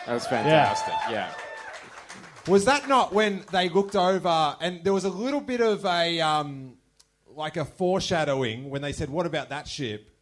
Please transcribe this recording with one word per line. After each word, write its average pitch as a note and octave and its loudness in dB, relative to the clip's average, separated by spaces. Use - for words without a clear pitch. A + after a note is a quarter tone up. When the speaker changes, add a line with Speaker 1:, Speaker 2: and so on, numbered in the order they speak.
Speaker 1:
That A#2+ -2
was A#2+ -2
Speaker 2:
Yeah. - -6
Speaker 1:
fantastic. B2+ 4
Yeah. G2 -4
Speaker 3:
Was G3 4
that C4+ 2
not A#3+ 4
when G3+ 2
they F#3 2
looked G3 0
over E3+ 2
and E3+ -4
there G3 2
was F#3+ 0
a - 0
little B3 -2
bit B3+ -2
of G#3 2
a, E3+ 2
um, C#3+ 0
like D3+ -6
a D#3+ -2
foreshadowing C#3+ 0
when C#3 -6
they C#3+ -4
said, D3 -6
"What E3 -2
about D3 -4
that C#3+ -8
ship?" G#2+ -8